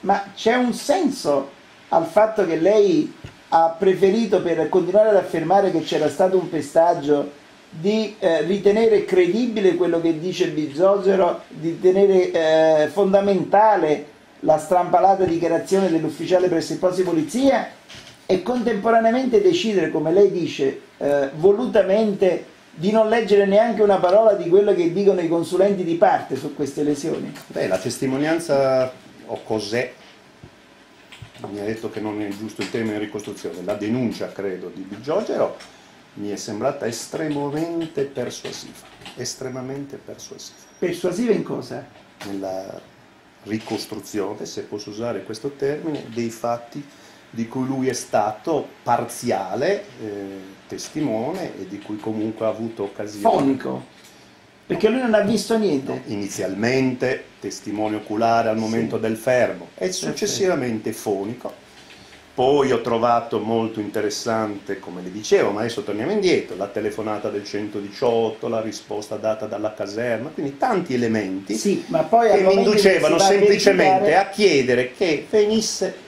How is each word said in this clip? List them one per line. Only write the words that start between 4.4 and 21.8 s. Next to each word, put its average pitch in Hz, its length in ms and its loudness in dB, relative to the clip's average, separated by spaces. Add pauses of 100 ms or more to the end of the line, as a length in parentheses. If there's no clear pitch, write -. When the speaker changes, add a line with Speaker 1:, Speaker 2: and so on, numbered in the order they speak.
Speaker 1:
per 160 280 0
continuare 190 400 4
ad 202 60 4
affermare 180 560 2
che 160 100 0
c'era 151 280 0
stato 185 280 2
un 170 120 0
pestaggio, 147 920 0 (280)
di, 202 500 -2
eh, 165 220 2
ritenere 202 640 4
credibile 190 680 2
quello 170 240 0
che 160 200 0
dice 180 300 -2
Bizzozero, 175 1000 2
di 156 320 -6
tenere, 185 520 4
eh, 160 600 4
fondamentale 196 1120 4 (360)
la 156 180 4
strampalata 180 640 4
dichiarazione 170 680 2
dell'ufficiale 165 600 0
presso 160 240 -2
il 156 60 -6
posto 185 220 0
di 185 60 2
polizia 220 640 2 (560)
e 185 180 0
contemporaneamente 226 1000 2
decidere, 208 480 2
come 156 220 0
lei 190 200 6
dice, 147 500 -4 (160)
eh, 143 380 0
volutamente 196 1080 2 (300)